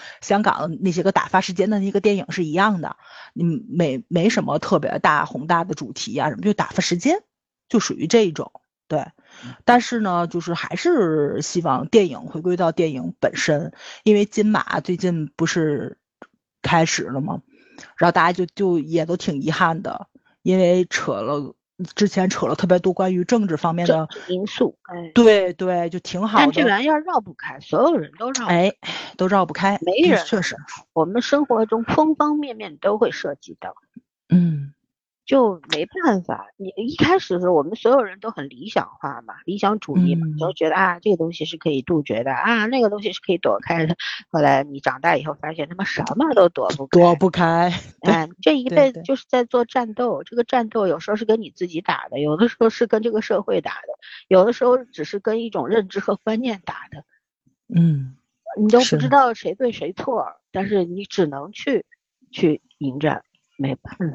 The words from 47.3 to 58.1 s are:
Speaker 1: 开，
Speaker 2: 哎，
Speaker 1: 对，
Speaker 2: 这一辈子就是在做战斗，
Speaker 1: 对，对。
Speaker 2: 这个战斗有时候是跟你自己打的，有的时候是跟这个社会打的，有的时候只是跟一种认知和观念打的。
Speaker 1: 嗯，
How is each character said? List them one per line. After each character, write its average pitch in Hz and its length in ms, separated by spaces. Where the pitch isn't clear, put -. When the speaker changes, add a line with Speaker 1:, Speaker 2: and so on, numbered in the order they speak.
Speaker 1:
开， 170 420
Speaker 2:
哎， 165 260
Speaker 1:
对， 170 160
Speaker 2:
这 311 160
一 247 100
辈 269 240
子 175 100
就 262 120
是 - 140
在 247 160
做 240 200
战 233 300
斗， 220 240
Speaker 1:
对， 156 60
对。 - 60
Speaker 2:
这 233 60
个 233 80
战 233 240
斗 202 200
有 160 100
时 165 120
候 214 60
是 220 80
跟 220 160
你 180 140
自 180 140
己 165 120
打 - 280
的， - 100
有 151 180
的 233 120
时 - 100
候 226 100
是 220 200
跟 220 120
这 226 120
个 214 100
社 202 200
会 190 180
打 - 100
的， - 240
有 185 180
的 240 80
时 247 120
候 247 120
只 247 280
是 202 160
跟 220 200
一 233 100
种 151 180
认 196 200
知 196 120
和 196 160
观 220 240
念 233 240
打 - 260
的。 - 140
Speaker 1:
嗯， 147 420